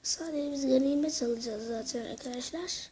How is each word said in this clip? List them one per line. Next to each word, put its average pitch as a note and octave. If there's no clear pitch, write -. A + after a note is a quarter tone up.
Sadece D4
biz C#4
ganimet C#4
alacağız A3+
zaten A#3
arkadaşlar. B3+